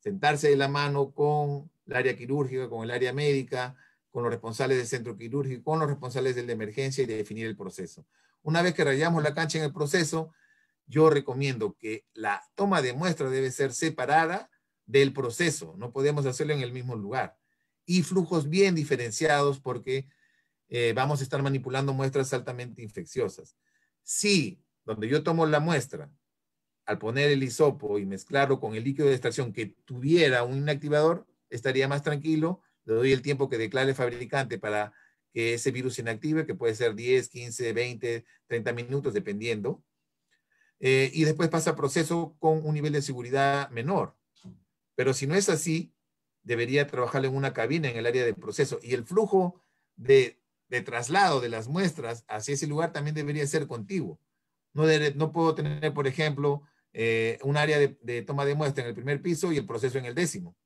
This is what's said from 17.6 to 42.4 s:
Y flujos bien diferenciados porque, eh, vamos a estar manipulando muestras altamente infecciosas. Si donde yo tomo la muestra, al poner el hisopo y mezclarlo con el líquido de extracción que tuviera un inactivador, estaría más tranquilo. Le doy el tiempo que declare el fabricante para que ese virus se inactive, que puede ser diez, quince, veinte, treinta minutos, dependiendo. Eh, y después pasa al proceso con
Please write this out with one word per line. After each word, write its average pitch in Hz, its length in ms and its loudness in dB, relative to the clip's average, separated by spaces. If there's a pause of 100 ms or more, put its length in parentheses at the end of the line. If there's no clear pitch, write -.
Y 175 180 2
flujos 170 440 0
bien 185 280 4
diferenciados 143 840 2
porque, 131 480 -4 (640)
eh, 120 260 2
vamos 135 240 0
a 131 40 -4
estar 135 200 -4
manipulando 135 480 -2
muestras 135 400 -2
altamente 123 520 -8
infecciosas. - 720 -8 (440)
Si 185 640 2 (220)
donde 107 240 -4
yo 151 140 2
tomo 165 220 2
la 151 140 4
muestra, 147 500 -2 (760)
al 104 120 -2
poner 131 320 0
el 135 140 4
hisopo 113 560 2
y 98 80 -6
mezclarlo 135 520 0
con 110 140 -6
el 113 100 -6
líquido 139 240 2
de 139 60 6
extracción 123 400 -2
que 110 140 -6 (180)
tuviera 131 560 4
un 127 160 -2
inactivador, 147 680 2 (240)
estaría 131 360 0
más 143 140 -2
tranquilo. 156 600 0 (220)
Le 110 100 0
doy 127 160 4
el 131 100 4
tiempo 139 260 0
que 117 120 -2
declare 131 320 0
el 131 40 0
fabricante 120 640 -4
para 104 340 -2 (400)
que 117 220 0
ese 117 160 0
virus 127 240 -4
se 123 80 -8
inactive, 151 460 -2
que 110 80 -4
puede 113 180 0
ser 113 220 0
diez, 120 340 2
quince, 120 440 -6
veinte, 117 520 -4 (220)
treinta 120 260 -2
minutos, 131 400 -4
dependiendo. 107 720 -4 (960)
Eh, 131 340 4
y 156 120 4
después 156 240 2
pasa 165 220 0
al 156 40 0
proceso 165 640 0
con 160 260 2